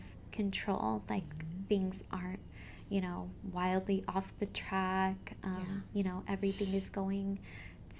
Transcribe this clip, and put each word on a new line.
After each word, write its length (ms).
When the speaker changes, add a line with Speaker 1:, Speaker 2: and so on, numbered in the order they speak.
Speaker 1:
control. 760
Like, 200
Speaker 2:
Mm-hmm. 380
Speaker 1:
things 440
aren't, 280
you 100
know, 300
wildly 560
off 320
the 80
track. 960
Um, 160
Speaker 2:
Yeah. 160
Speaker 1:
you 100
know, 240
everything 460
is 160
going 480